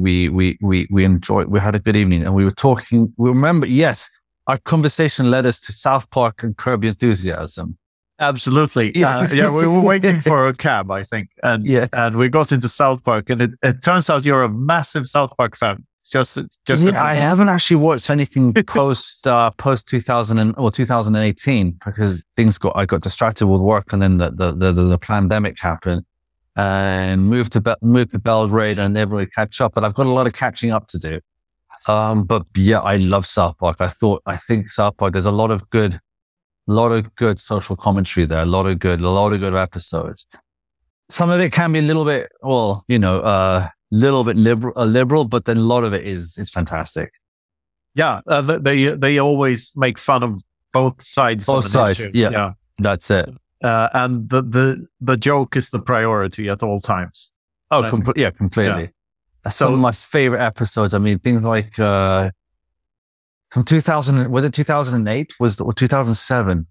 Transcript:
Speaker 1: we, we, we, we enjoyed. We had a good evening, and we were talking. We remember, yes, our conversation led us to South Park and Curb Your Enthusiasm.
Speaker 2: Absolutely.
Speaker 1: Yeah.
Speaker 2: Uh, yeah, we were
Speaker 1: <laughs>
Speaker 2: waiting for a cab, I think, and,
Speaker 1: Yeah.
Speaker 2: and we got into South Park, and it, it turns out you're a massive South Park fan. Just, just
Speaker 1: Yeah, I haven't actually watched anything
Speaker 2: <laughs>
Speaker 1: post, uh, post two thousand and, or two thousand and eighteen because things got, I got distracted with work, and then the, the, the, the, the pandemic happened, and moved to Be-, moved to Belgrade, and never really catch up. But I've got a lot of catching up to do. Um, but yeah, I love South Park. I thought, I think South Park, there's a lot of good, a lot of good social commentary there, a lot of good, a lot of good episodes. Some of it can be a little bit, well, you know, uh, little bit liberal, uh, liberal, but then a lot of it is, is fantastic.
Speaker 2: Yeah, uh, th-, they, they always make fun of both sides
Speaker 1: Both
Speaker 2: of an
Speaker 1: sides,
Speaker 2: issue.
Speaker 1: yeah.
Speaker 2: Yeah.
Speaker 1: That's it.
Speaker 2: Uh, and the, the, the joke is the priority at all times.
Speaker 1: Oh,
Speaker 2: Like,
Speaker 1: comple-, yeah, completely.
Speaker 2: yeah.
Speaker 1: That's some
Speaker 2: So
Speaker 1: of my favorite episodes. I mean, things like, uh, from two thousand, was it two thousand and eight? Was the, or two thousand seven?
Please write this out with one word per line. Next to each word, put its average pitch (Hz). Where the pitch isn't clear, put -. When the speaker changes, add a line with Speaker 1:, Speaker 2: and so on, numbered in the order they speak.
Speaker 1:
we, 90
we, 92
we, 95
we 98
enjoyed. 95
We 98
had 104
a 104
good 104
evening, 92
and 92
we 98
were 98
talking. 117
We 120
remember, 143
yes, 139
our 131
conversation 151
led 127
us 123
to -
South 135
Park 117
and 110
Curb 120
Your 113
Enthusiasm. 90
Speaker 2:
Absolutely. 135
Speaker 1:
Yeah. 135
Speaker 2:
Uh, -
yeah, 143
we 160
were 175
Speaker 1:
<laughs> 196
Speaker 2:
waiting 190
for 143
a 131
cab, 110
I 98
think, 104
and, 113
Speaker 1:
Yeah. 127
Speaker 2:
and 117
we 123
got 151
into 127
South 131
Park, 110
and 120
it, 120
it 127
turns 175
out 139
you're 139
a 120
massive 139
South 139
Park 117
fan. 101
Just, -
just 156
Speaker 1:
Yeah, 185
I 151
haven't 175
actually 175
watched 151
anything 139
Speaker 2:
<laughs> 220
Speaker 1:
post, -
uh, 120
post 131
two 123
thousand 113
and, 110
or 120
two 131
thousand 107
and 107
eighteen 101
because 98
things 110
got, -
I 101
got 92
distracted 110
with 95
work, 101
and 101
then 95
the, 87
the, 90
the, 92
the, 87
the 90
pandemic 104
happened, 87
and 95
moved 117
to 110
Be-, 113
moved 120
to 110
Belgrade, 107
and 101
never 107
really 98
catch -
up. 117
But 107
I've 104
got 135
a -
lot 127
of 117
catching 117
up 110
to -
do. 80
Um, 107
but 98
yeah, 101
I 101
love 95
South 85
Park. 85
I 90
thought, 101
I 98
think 107
South 104
Park, 95
there's 95
a 104
lot 107
of 104
good, 107
a 82
lot 117
of 110
good 110
social 101
commentary 95
there, 80
a 82
lot 92
of 95
good, 90
a 90
lot 101
of 104
good 95
episodes. 85
Some 175
of 175
it 175
can 170
be 156
a 156
little 156
bit, 143
well, 113
you 123
know, 95
uh, 95
little 127
bit 110
liberal, 113
uh, 123
liberal, 127
but 113
then 113
a 113
lot 117
of 107
it 92
is, 87
is 104
fantastic. 80
Speaker 2:
Yeah, 139
uh, 143
th-, 160
they, 139
they 143
always 139
make 127
fun 131
of 110
both 131
sides 113
Speaker 1:
Both 135
Speaker 2:
of 120
an 98
Speaker 1:
sides, 104
Speaker 2:
issue. 101
Speaker 1:
yeah. 110
Speaker 2:
Yeah. 101
Speaker 1:
That's 101
it. 95
Speaker 2:
Uh, 113
and 123
the, 131
the, 127
the 127
joke 139
is 127
the 120
priority 110
at 98
all 104
times. 90
Speaker 1:
Oh, 151
Speaker 2:
Like, 113
Speaker 1:
comple-, 113
yeah, 123
completely. 98
Speaker 2:
yeah. 82
Speaker 1:
That's 107
some 135
Speaker 2:
So 127
Speaker 1:
of 131
my 123
favorite 127
episodes. 110
I 104
mean, 104
things 120
like, 110
uh, 95
from 123
two 156
thousand, 135
was 131
it 143
two 151
thousand 143
and 107
eight? 135
Was 117
the, -
or 117
two 131
thousand 120
seven? 95